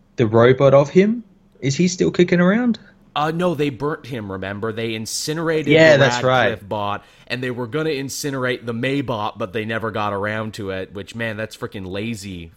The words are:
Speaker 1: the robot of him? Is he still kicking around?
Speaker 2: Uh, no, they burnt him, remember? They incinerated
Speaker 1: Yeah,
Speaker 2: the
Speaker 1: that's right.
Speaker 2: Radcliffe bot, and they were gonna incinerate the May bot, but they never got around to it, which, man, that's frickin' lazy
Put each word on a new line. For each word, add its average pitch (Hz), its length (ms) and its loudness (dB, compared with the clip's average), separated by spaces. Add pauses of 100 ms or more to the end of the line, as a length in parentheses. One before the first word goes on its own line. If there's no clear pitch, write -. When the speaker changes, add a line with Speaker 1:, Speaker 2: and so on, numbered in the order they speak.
(180)
Speaker 1:
the 117 100 4
robot 127 480 6
of 143 140 6
him? 214 340 4 (380)
Is 135 140 -2
he 180 120 2
still 175 240 0
kicking 175 300 2
around? 220 380 2 (340)
Speaker 2:
Uh, 151 180 -2
no, 170 240 -2
they 147 140 0
burnt 139 360 -6
him, 113 260 -8
remember? 98 400 -6
They 113 240 -6
incinerated 156 760 -4
Speaker 1:
Yeah, 160 240 8
Speaker 2:
the - 0 -
Speaker 1:
that's 123 260 2
right. 127 280 4
Speaker 2:
Radcliffe 101 160 -10
bot, 104 360 -4 (240)
and 123 160 -6
they 127 80 -4
were 120 160 -6
gonna 156 220 -4
incinerate 135 760 -4
the 117 80 -4
May 131 280 -2
bot, 110 360 -6
but 107 140 -6
they 107 140 -4
never 110 260 -4
got 104 220 -2
around 107 420 -4
to 98 140 -8
it, 95 240 -8
which, 98 200 -12
man, 113 220 -6
that's 107 220 -10
frickin' 110 280 -10
lazy 95 720 -8